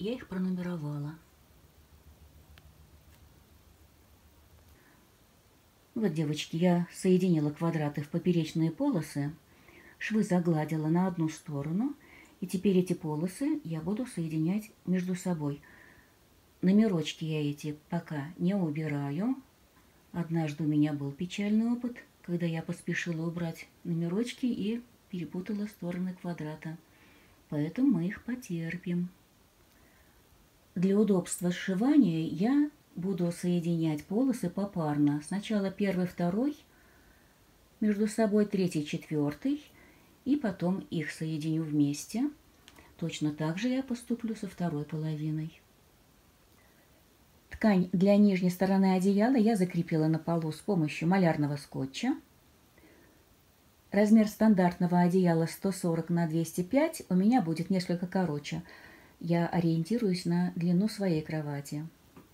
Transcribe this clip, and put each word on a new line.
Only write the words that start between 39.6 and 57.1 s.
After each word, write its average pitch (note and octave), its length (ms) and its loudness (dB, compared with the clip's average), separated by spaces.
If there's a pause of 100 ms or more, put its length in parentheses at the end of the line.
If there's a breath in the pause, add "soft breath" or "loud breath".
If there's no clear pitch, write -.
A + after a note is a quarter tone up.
и C4+ 120 2
потом F#3+ 420 -2 (100)
их D#3 220 -4
соединю D#3+ 520 -4
вместе. D3+ 680 0 (640 loud breath)
Точно D3+ 360 -4
так D#3+ 260 -4
же A#3 100 -2
я C4 140 0
поступлю A#3 520 -6
со G3+ 140 -8
второй D3+ 380 -4
половиной. D#3 720 -4 (1900 soft breath)
Ткань F3+ 460 2
для G3 240 6
нижней F#3 320 4
стороны F#3+ 460 2
одеяла G3+ 400 4
я A3 200 4
закрепила E3+ 520 2
на D#3+ 100 2
полу D#3+ 340 -2
с D3+ 60 -14
помощью D#3+ 500 0
малярного D#3 480 2
скотча. C#3+ 580 -4 (1800 soft breath)
Размер G#3 380 6
стандартного F3+ 720 4
одеяла F3 460 4
сто F#3+ 260 -2
сорок E3 380 -2
на E3+ 180 2
двести E3 340 -2
пять, C#4+ 460 0
у F#3 60 0